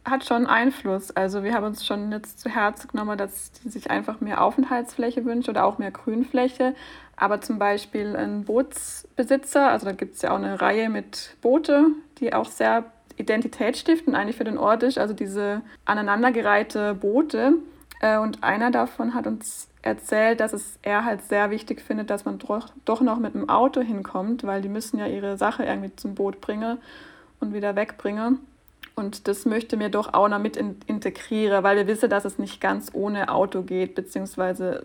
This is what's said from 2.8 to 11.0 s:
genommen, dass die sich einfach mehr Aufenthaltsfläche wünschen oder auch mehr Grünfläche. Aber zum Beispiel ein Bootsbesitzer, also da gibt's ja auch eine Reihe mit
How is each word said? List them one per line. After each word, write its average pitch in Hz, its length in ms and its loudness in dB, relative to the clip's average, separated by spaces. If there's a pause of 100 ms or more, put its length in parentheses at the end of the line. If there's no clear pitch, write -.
genommen, 208 280 -4
dass - 360 -8
die - 160 -12
sich 208 200 -10
einfach 208 300 -4
mehr - 220 -2
Aufenthaltsfläche 240 800 0
wünschen 233 280 -2
oder 208 140 2
auch 220 120 0
mehr 202 140 -4
Grünfläche. 254 840 0 (400)
Aber 202 240 0
zum 214 200 -4
Beispiel 202 580 0
ein 208 260 -4
Bootsbesitzer, 262 1300 0
also 214 140 0
da 196 80 -4
gibt's 190 280 -8
ja 180 100 0
auch 185 40 2
eine 196 260 -2
Reihe 220 280 2
mit - 520 -8